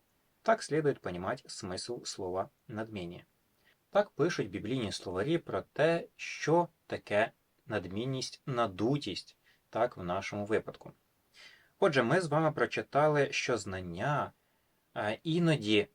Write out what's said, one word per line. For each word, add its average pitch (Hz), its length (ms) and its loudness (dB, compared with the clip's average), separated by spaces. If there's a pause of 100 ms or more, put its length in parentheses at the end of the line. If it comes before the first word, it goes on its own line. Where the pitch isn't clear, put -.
(420)
Так 226 200 2
следует 147 380 0
понимать 95 460 -6
смысл 98 580 -8
слова 95 460 -6 (180)
«надмение». 104 580 -8 (640)
Так 208 200 2
пишуть 139 400 -2
біблійні 101 420 -4
словари 107 460 -2
про 101 240 -6
те, 165 540 0
що - 520 0 (180)
таке - 460 0 (340)
надмінність, 110 800 -4
надутість, 117 880 -2 (340)
так, 117 260 0
в 95 60 -10
нашому 98 420 -4
випадку. - 480 -2 (840)
Отже, 143 240 6
ми 139 180 4
з 180 60 -4
вами 151 260 2
прочитали, 139 800 2
що - 260 0
знання, 95 720 -4 (600)
е, 110 280 -2
іноді 147 720 4